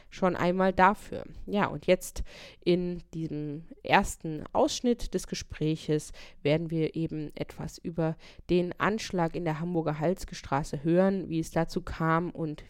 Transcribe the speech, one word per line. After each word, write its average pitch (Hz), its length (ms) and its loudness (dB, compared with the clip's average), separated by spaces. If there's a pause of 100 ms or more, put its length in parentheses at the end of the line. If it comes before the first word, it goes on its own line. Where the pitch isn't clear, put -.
schon 180 280 2
einmal 185 360 4
dafür. 185 520 4 (220)
Ja, 190 200 0
und 151 200 -8
jetzt - 360 2 (420)
in 180 380 2 (100)
diesem 151 520 -6 (180)
ersten 160 680 2
Ausschnitt 240 640 2
des 185 120 -4
Gespräches 156 880 -2 (300)
werden 156 280 2
wir 160 240 0
eben 156 400 -4
etwas - 440 -8
über 165 380 -2 (340)
den 175 280 4
Anschlag 180 560 0
in 175 100 -4
der 156 140 0
Hamburger 160 400 -2
Halske 165 380 -2
Straße 147 480 -4
hören, 185 440 4
wie 160 120 0
es 160 100 -6
dazu 165 320 0
kam 165 480 0
und 156 400 -6